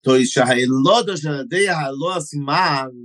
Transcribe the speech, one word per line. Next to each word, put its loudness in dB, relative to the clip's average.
То 4
есть, 2
שהילודה 2
של -6
ידי 0
הלא -4
הסימן -2